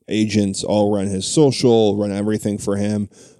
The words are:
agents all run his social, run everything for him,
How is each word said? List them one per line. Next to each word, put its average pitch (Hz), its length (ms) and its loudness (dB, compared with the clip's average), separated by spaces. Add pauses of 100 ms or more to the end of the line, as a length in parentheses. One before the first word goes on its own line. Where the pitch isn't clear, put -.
agents 104 560 0
all 104 300 2
run 98 140 -2
his 95 200 -6
social, 117 720 4
run 104 140 -2
everything 104 480 -4
for 101 180 -4
him, 104 320 -4 (300)